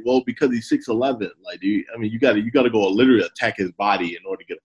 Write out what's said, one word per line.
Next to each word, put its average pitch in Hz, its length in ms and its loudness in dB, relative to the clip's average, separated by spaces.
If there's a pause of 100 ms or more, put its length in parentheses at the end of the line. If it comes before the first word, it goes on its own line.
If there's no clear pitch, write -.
"Well, 127 200 2
because 127 260 0
he's 117 160 -4
six 147 220 -2
eleven, 113 420 -2 (140)
like, 90 160 -14
do 95 80 -2
you, 104 160 -2 (100)
I - 20 -12
mean, 107 140 -4
you 113 80 -6
gotta, 113 220 2
you 117 100 -4
gotta 127 180 4
go 107 200 2
literally 110 340 4
attack 107 320 -4
his 92 160 -4
body 90 460 -2
in 95 100 -20
order 92 160 -8
to - 60 -20
get 85 80 -12
a - 80 -20